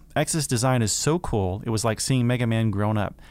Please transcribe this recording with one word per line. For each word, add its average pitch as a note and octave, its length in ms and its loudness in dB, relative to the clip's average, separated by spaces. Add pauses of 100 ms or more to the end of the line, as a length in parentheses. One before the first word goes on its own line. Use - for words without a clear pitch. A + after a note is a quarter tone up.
(160)
X's D3+ 320 0
design B2+ 340 2
is G#2+ 100 0
so E3 280 0
cool. F#2+ 440 -2
It A#2 60 -4
was A2 140 0
like A2 160 0
seeing B2+ 260 2
Mega A#2+ 220 0
Man A2+ 240 2
grown G#2 260 0
up. - 220 -4 (100)